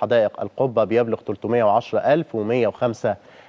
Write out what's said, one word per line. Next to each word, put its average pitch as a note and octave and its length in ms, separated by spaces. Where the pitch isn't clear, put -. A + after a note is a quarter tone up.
حدائق G#2+ 400
القبة A2+ 440
بيبلغ A2+ 320
تلتمية A2+ 480
وعشرة G#2+ 340
ألف D3 360
ومية A2+ 340
وخمسة A2+ 480